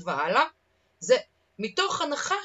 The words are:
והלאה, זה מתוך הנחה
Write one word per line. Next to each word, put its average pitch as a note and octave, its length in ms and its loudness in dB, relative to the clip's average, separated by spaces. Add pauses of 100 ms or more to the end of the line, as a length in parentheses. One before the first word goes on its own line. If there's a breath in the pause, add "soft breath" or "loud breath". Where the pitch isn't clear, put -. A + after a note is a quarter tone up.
והלאה, E3+ 400 2 (560)
זה B3 180 4 (420)
מתוך F4+ 420 -2
הנחה D4+ 440 -2